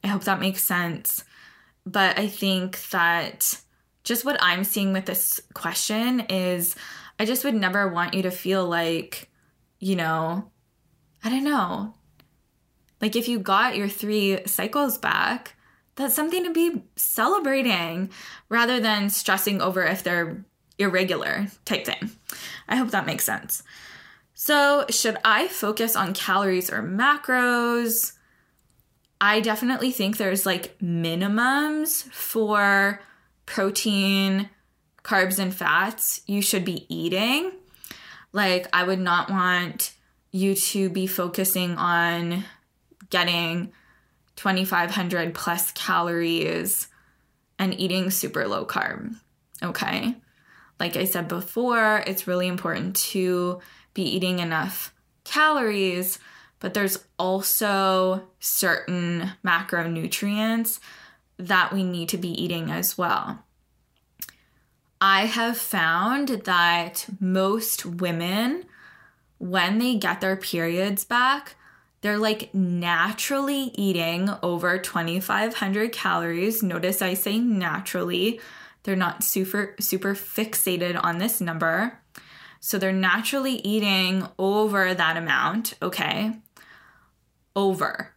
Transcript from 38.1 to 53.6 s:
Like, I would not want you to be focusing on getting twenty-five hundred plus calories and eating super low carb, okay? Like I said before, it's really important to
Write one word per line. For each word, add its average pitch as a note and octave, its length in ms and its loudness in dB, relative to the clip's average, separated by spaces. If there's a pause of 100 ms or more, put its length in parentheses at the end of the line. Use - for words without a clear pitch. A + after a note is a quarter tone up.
Like, F#3 380 2
I F3+ 100 4
would F#3 160 2
not F3 300 2
want F3+ 640 0 (380)
you F#3+ 240 2
to F#3+ 340 0
be F#3 160 -2
focusing F3+ 720 -2
on E3+ 640 0 (680)
getting F3 600 0 (640)
twenty-five F#3 540 0
hundred F3 460 -2
plus - 380 -2
calories E3+ 1120 0 (720)
and F#3 200 0
eating F#3 300 0
super - 380 -2
low - 180 -2
carb, - 480 -4 (480)
okay? - 540 -4 (640)
Like E3+ 180 -4
I F#3 80 0
said F3 220 -2
before, G#3+ 800 0
it's F#3+ 180 -6
really F3+ 220 0
important F3+ 480 -4
to F3+ 640 0 (320)